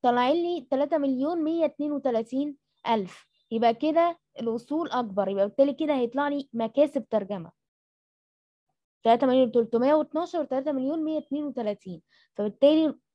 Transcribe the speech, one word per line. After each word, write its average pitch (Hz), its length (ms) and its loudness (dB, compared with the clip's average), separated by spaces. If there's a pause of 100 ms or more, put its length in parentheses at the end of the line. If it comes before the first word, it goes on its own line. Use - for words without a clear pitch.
طالعين 254 420 2
لي 349 280 -4
تلاتة 285 260 0
مليون 285 460 0
مية 320 220 0
اتنين 294 260 -4
وتلاتين 269 680 -4 (300)
ألف، 208 400 -4 (240)
يبقى 233 220 2
كده 320 460 0 (200)
الأصول 240 520 -4
أكبر، 202 380 -2
يبقى 196 180 0
بالتالي 277 260 2
كده 294 220 -2
هيطلع 254 320 -2
لي 285 260 -4
مكاسب 233 560 0
ترجمة 196 420 -4 (1500)
تلاتة 233 240 4
مليون 254 240 4
تلتمية 233 420 2
واتناشر 311 460 -2
وتلاتة 277 320 -4
مليون 277 320 -4
مية 311 140 -4
اتنين 294 280 -6
وتلاتين، 208 560 -8 (340)
فبالتالي 277 640 2 (160)